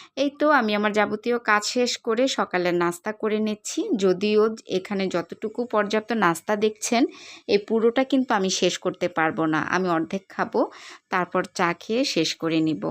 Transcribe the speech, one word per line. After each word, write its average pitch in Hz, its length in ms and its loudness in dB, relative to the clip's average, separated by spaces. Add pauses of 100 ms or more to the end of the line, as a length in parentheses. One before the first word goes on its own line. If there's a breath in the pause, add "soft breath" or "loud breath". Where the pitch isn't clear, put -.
(160 loud breath)
এই 277 140 0
তো 294 200 2
আমি 226 240 4
আমার 208 180 0
যাবতীয় 214 460 0
কাজ 214 260 2
শেষ 247 340 -2
করে 240 300 0
সকালের 180 460 0
নাস্তা 175 380 -2
করে 214 260 -2
নিচ্ছি। 214 580 -4
যদিও 208 600 2 (100)
এখানে 190 420 -2
যতটুকু 196 560 -6
পর্যাপ্ত 214 480 -2
নাস্তা 214 440 0
দেখছেন, 220 500 0 (400 loud breath)
এই 202 120 4
পুরোটা 226 460 0
কিন্তু 262 300 0
আমি 190 160 2
শেষ 180 280 0
করতে 180 300 -2
পারবো 160 380 0
না, 156 140 0
আমি 185 280 -2
অর্ধেক 165 400 -2
খাবো, 220 420 -2 (380 loud breath)
তারপর 180 340 0 (120)
চা 170 180 0
খেয়ে 226 320 -2
শেষ 160 300 0
করে 160 260 -2
নিব। 156 300 -2